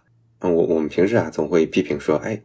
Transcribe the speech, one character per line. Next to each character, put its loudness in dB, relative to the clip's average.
那 0
我， 4
我 0
们 -2
平 2
时 0
啊， 0
总 -4
会 2
批 -2
评 -4
说 0
，“哎， -6